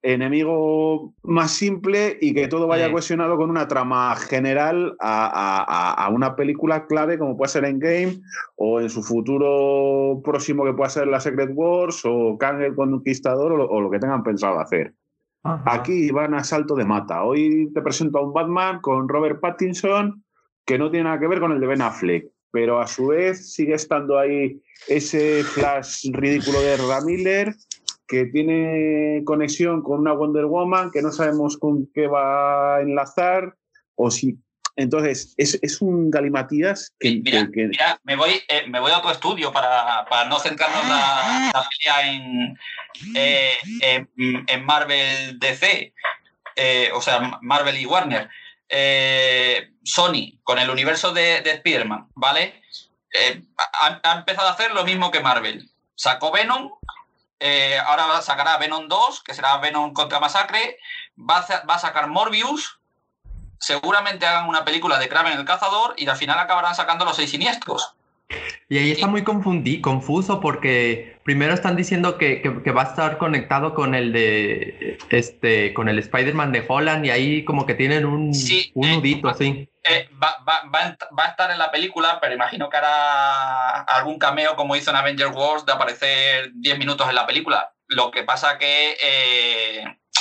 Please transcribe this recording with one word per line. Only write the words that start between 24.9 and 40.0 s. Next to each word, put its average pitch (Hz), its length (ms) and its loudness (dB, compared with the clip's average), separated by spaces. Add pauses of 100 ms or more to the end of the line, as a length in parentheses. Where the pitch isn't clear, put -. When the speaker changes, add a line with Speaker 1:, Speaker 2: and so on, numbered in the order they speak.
Speaker 1:
Flash 143 680 -2
ridículo 139 500 0
de 139 120 4
Ezra 131 280 0
Miller 190 520 0 (540)
que 127 180 0
tiene 151 1000 0
conexión 151 580 0
con 143 200 -2
una 151 100 2
Wonder 151 340 0
Woman 180 460 0
que 147 100 -2
no 151 120 -2
sabemos 151 440 0
con 147 360 0
qué 151 140 2
va 143 680 2
a 143 60 2
enlazar 180 760 0 (400)
o 120 160 2
si, - 260 -2 (380)
entonces 143 600 0
es, - 240 2
es - 200 -4
un 175 300 2
galimatías 147 880 0
que, 117 240 2
Speaker 3:
Mira, 107 220 2
Speaker 1:
que, - 80 -8
que 110 160 0
Speaker 3:
mira, 165 340 0
me 139 140 -4
voy, 160 140 2 (180)
eh, 151 180 0
me 123 140 -4
voy 143 100 2
a 175 60 4
otro 175 140 -2
estudio 160 420 -4
para, 123 560 2